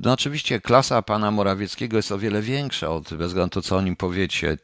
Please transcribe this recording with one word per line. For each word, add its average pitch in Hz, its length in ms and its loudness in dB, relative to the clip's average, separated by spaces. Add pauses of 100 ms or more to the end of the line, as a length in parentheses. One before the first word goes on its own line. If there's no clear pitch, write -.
no 123 100 4
oczywiście 143 480 -2
klasa 123 400 4
pana 107 300 0
Morawieckiego 104 680 0
jest 104 140 0
o 101 60 -2
wiele 104 240 0
większa 127 480 -4
od, 80 240 -4
bez 80 140 -2
względu 90 140 -2
na 87 80 2
to, 95 120 -4
co 92 160 0
o 95 40 2
nim 90 140 0
powiecie, 87 680 -2